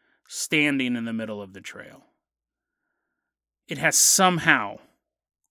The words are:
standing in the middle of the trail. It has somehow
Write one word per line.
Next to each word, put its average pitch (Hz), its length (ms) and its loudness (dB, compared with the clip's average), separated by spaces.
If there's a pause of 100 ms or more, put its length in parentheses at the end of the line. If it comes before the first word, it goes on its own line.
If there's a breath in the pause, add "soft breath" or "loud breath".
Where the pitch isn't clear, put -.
(280)
standing 139 680 -2
in 117 100 -6
the 117 80 -6
middle 110 300 -8
of 95 100 -16
the 98 80 -18
trail. - 440 -18 (1600)
It 151 120 -10
has 147 200 2
somehow 160 800 2 (720)